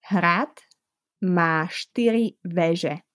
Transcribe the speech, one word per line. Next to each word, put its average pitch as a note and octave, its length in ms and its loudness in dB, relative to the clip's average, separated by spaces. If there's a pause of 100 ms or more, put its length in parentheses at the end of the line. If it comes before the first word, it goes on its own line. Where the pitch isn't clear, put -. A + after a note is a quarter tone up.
Hrad F3+ 480 2 (720)
má E3 400 2
štyri A#3 800 -2
veže. E3 560 -2 (100)